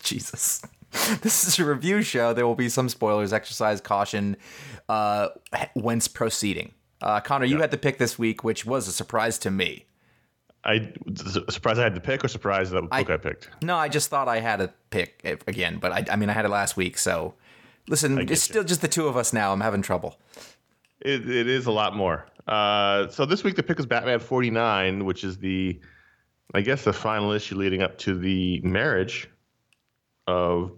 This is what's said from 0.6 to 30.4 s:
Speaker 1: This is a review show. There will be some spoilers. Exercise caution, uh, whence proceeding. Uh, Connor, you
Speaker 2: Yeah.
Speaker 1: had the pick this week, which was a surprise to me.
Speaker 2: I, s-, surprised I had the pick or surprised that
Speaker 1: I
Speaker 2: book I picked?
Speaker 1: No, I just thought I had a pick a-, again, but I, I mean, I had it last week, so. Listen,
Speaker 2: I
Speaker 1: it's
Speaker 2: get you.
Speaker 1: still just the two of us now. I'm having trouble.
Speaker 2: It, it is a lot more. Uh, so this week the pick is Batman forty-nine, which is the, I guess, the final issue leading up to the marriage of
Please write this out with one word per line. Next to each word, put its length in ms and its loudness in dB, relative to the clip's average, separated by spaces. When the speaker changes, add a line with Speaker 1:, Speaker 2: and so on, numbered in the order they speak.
Speaker 1:
This 260 2
is 120 4
a 60 4
review 360 2
show. 320 2
There 120 2
will 100 2
be 120 0
some 220 0
spoilers. 420 2
Exercise 480 0
caution, 560 2
uh, 400 2
whence 340 0
proceeding. 640 -2
Uh, 200 0
Connor, 240 0
you 100 4
Speaker 2:
Yeah. 60 2
Speaker 1:
had 100 2
the 60 -2
pick 220 0
this 200 0
week, 240 0
which 220 -2
was 240 -2
a 20 -4
surprise 480 -2
to 120 -2
me. 340 -2
Speaker 2:
I, 260 0
s-, 200 -4
surprised 300 0
I 40 4
had 120 2
the 60 -6
pick 240 -2
or 20 2
surprised 460 -2
that 180 0
Speaker 1:
I 120 2
Speaker 2:
book 80 -4
I 60 2
picked? 320 -8
Speaker 1:
No, 140 0
I 100 0
just 220 -2
thought 180 -2
I 140 2
had 180 0
a 140 -2
pick 340 -4
a-, 140 -4
again, 300 -2
but 160 -2
I, 180 0
I 60 0
mean, 120 2
I 40 0
had 100 0
it 60 2
last 260 0
week, 220 -2
so. 380 -2
Listen, 300 0
Speaker 2:
I 40 -2
Speaker 1:
it's 80 -4
Speaker 2:
get 40 -2
you. 40 2
Speaker 1:
still 280 0
just 160 0
the 80 0
two 180 0
of 80 0
us 160 0
now. 220 2
I'm 80 0
having 200 0
trouble. 380 -4
Speaker 2:
It, 300 -2
it 180 2
is 200 0
a 40 2
lot 240 2
more. 300 0
Uh, 600 4
so 180 -2
this 200 0
week 100 0
the 80 0
pick 160 -2
is 60 -2
Batman 340 2
forty-nine, 840 2
which 180 -2
is 140 -4
the, 420 -2
I 60 2
guess, 220 0
the 80 4
final 400 0
issue 240 -2
leading 280 0
up 160 -2
to 180 -2
the 440 0
marriage 680 0
of 520 2